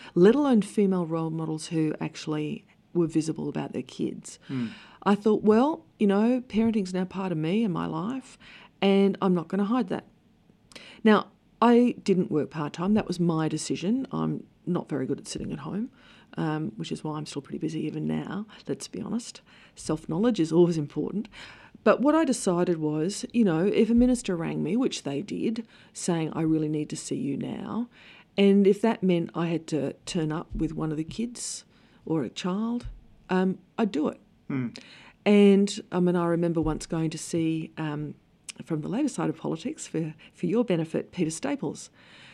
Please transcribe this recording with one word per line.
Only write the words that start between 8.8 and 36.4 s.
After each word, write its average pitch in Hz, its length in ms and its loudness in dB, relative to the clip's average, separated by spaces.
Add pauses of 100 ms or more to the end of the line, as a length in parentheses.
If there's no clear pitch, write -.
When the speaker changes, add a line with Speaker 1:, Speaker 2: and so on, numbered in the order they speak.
Speaker 1:
and 196 400 4
I'm 185 140 2
not 165 140 -2
gonna 196 180 -2
hide 226 220 0
that." - 180 -6 (960)
Now, 214 240 6 (320)
I 240 420 6
didn't 185 280 2
work 151 200 0
part-time. 160 440 -2
That 214 120 2
was 175 140 -6
my 160 260 2
decision. 160 640 -2
I'm 160 340 -4 (220)
not 175 220 -2
very 131 180 -4
good - 140 -4
at - 80 -18
sitting - 240 -10
at - 80 -10
home, 185 300 -8 (460)
um, 156 400 -4
which 160 140 -10
is 156 140 -8
why 156 120 -6
I'm 156 80 -8
still - 160 -10
pretty 147 180 -12
busy 156 280 -6
even 151 200 -6
now, 156 400 -6 (200)
let's - 220 -8
be 180 120 -10
honest. - 400 -8 (360)
Self-knowledge 170 640 -2
is 160 120 0
always 170 240 6
important. 151 520 -6 (560)
But - 160 6
what 294 160 4
I 330 80 4
decided 180 540 0
was, 156 540 -2
you 233 120 4
know, 170 200 2
if 208 240 4
a 233 60 2
minister 240 420 2
rang 156 260 -4
me, 156 140 -2
which - 280 -2
they 143 180 -4
did, 226 420 -4 (280)
saying, 165 400 -2
"I 160 100 -4
really 160 260 2
need 151 220 -4
to 160 60 -6
see - 180 -8
you 143 220 -4
now," - 520 -6 (480)
and 196 300 6
if 202 160 4
that 226 220 2
meant 175 300 2
I 170 120 0
had 160 220 -2
to 139 240 -2 (120)
turn 156 280 -2
up 160 220 -6
with 160 200 -2
one 156 160 -4
of 151 60 -4
the 156 80 -4
kids 226 600 -8 (400)
or 156 200 0
a 101 40 -4
child, 220 600 -4 (420)
um, 185 280 2 (200)
I'd 220 140 0
do - 160 -2
it. - 120 -6 (280)
Speaker 2:
Hmm. 131 200 -2 (560)
Speaker 1:
And, 202 560 6 (120)
I 180 80 0
mean, 180 160 4
I 170 100 2
remember 170 340 2